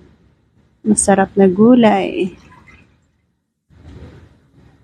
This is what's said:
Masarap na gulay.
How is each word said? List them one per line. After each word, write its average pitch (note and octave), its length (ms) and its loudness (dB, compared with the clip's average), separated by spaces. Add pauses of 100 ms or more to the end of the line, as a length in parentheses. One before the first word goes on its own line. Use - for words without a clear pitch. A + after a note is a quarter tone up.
(840)
Masarap G3 560 -2
na G3 80 4
gulay. G3+ 880 0 (2500)